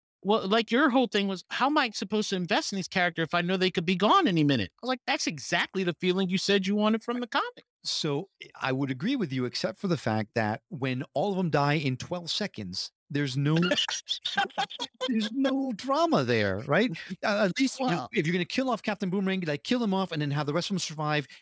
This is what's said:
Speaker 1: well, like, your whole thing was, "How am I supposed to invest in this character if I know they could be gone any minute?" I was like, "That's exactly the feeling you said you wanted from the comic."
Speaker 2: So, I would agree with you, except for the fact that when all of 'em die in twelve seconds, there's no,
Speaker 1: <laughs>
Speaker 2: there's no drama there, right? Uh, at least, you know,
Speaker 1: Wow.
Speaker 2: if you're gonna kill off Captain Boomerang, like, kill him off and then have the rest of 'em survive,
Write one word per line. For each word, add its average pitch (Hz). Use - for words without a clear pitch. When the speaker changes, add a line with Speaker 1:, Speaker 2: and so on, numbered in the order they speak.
Speaker 1:
well, 196
like, 220
your 269
whole 247
thing 202
was, 190
"How -
am 302
I 254
supposed 214
to 196
invest 185
in 196
this 185
character 175
if 160
I 175
know 180
they 185
could 170
be 185
gone 269
any 165
minute?" 131
I 240
was -
like, 254
"That's 277
exactly 170
the 170
feeling 180
you 185
said 196
you 202
wanted 214
from 240
the 240
comic." 440
Speaker 2:
So, 151
I 131
would 135
agree 151
with 196
you, 131
except 180
for 202
the 165
fact 107
that 110
when 131
all 190
of 180
'em 180
die 143
in 143
twelve 175
seconds, 107
there's 143
no, 160
Speaker 1:
<laughs> -
Speaker 2:
there's 220
no 269
drama 269
there, 107
right? 180
Uh, 208
at -
least, 269
you 175
know, 147
Speaker 1:
Wow. 123
Speaker 2:
if 156
you're 170
gonna 175
kill 262
off 220
Captain 202
Boomerang, 190
like, 151
kill 247
him 202
off 190
and 151
then 147
have 143
the 143
rest 170
of 196
'em -
survive, 151